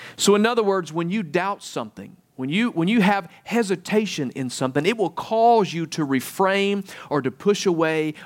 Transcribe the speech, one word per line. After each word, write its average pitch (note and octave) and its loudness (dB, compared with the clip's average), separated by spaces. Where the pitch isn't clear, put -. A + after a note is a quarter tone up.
So G3+ 4
in G#3 4
other A#3 2
words, F#3+ 0
when E3+ -4
you A3 -2
doubt F#3 -4
something, - -10
when C3 -4
you, A3 0
when E3 0
you A3+ 4
have G3 2
hesitation F#3+ -2
in C3 -6
something, C3+ -2
it A3+ 0
will F3+ -2
cause A3+ 2
you E3 -4
to D#3+ -4
refrain G3 0
or C#3+ 0
to B2 -2
push G3+ 0
away D#3+ 0